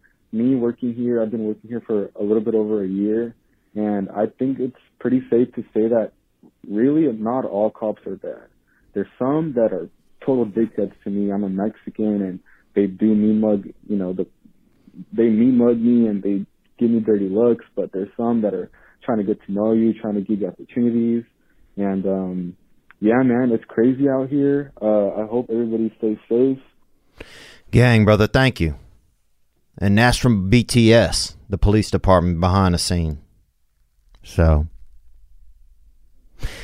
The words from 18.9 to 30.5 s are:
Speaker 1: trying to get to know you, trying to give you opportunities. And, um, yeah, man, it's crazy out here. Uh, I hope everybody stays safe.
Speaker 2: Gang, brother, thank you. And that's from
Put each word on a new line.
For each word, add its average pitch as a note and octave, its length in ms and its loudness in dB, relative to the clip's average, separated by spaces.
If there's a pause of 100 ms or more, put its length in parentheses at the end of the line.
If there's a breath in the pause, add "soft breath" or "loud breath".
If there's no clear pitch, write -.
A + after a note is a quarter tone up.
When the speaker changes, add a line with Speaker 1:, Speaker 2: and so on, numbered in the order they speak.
Speaker 1:
trying A#2+ 160 -2
to G2+ 60 -2
get G2+ 220 -4
to G2+ 60 -10
know G#2+ 200 0
you, A2+ 220 2
trying G#2+ 220 -6
to G2+ 40 -2
give G2+ 220 -4
you F#2 60 -4
opportunities. A#2 760 -2 (540)
And, G2 260 -2
um, F#2 520 -6 (440)
yeah, A#2 220 2
man, B2 300 2
it's C3 160 -2
crazy C3 400 0
out C3 200 -2
here. C#3+ 440 -2 (100)
Uh, G#2 280 2
I G#2 140 -6
hope A#2 260 -4
everybody A2+ 480 -2
stays A2 200 -4 (100)
safe. C3 300 0 (1120 loud breath)
Speaker 2:
Gang, A#2 340 6
brother, G#2+ 220 6
thank C3 340 2
you. D#2+ 140 0 (1080)
And G2+ 160 2
that's A#2+ 220 4
from G2 320 2